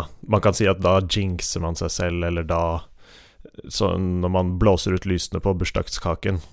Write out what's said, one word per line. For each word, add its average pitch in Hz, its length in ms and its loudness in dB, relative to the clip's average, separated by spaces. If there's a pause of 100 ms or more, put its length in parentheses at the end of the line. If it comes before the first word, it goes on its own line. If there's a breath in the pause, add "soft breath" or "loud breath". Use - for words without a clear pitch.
(320)
man 104 120 4
kan 101 120 4
si 107 120 2
at 95 140 2
da 90 220 6
jinxer 90 580 -4
man 82 160 -4
seg 85 140 -4
selv, 87 340 -2
eller 85 220 -2
da, 85 160 0 (1040 loud breath)
så 98 320 0
når 90 320 0
man 92 280 2
blåser 95 360 4
ut - 120 -6
lysene 90 360 -2
på 98 160 2
bursdagskaken 92 800 -2 (120)